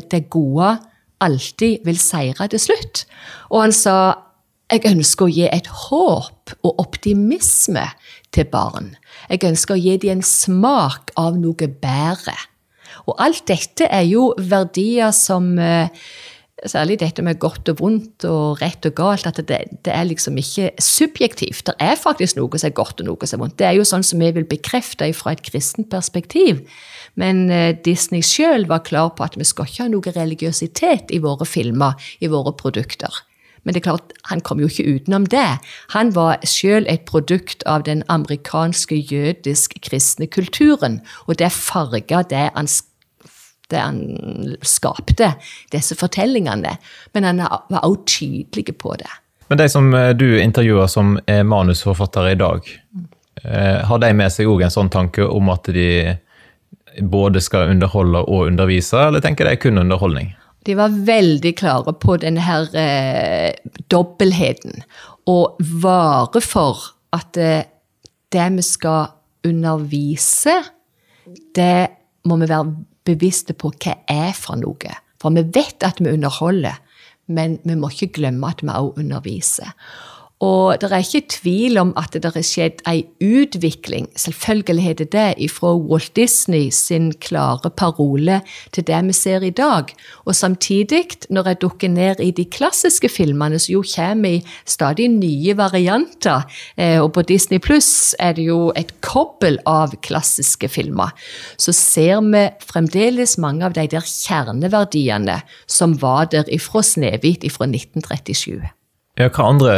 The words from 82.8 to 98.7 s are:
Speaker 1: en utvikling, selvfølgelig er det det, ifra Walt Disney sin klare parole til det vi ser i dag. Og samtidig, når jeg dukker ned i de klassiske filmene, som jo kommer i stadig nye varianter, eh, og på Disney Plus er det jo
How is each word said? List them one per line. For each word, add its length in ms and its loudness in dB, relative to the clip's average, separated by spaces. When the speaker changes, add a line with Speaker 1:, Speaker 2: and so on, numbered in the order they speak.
Speaker 1:
en 140 -2
utvikling, 840 0
selvfølgelig 680 -2
er 100 -4
det 140 -4
det, 140 2
ifra 340 0
Walt 380 0
Disney 580 2
sin 380 0
klare 480 -2
parole 720 0
til 80 -4
det 240 0
vi 80 0
ser 320 0
i 80 -4
dag. 380 0
Og 100 -2
samtidig, 720 0
når 180 0
jeg 140 -2
dukker 280 -2
ned 300 0
i 160 0
de 160 -2
klassiske 580 0
filmene, 500 0
som 180 0
jo 60 0
kommer 400 0
i 80 -2
stadig 480 0
nye 400 2
varianter, 880 0
eh, 240 4
og 160 2
på 80 2
Disney 400 2
Plus 560 2
er 160 0
det 160 0
jo 240 2